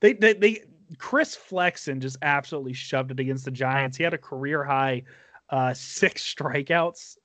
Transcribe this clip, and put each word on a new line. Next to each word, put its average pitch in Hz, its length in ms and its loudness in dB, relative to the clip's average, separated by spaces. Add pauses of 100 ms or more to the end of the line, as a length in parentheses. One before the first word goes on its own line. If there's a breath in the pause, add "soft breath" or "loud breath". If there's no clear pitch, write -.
They, 208 120 8
they, 214 200 6
they, 208 300 2 (360)
Chris - 360 0
Flexen 175 640 -2
just 131 240 -6
absolutely 143 500 -2
shoved 131 380 -4
it 131 80 -6
against 131 260 -2
the 135 60 -6
Giants. 131 460 0
He 165 60 -2
had 170 100 2
a 156 60 -4
career 143 440 -4
high, 135 380 0 (480 loud breath)
uh, 127 240 0
six - 500 -2 (120)
strikeouts, 151 880 -2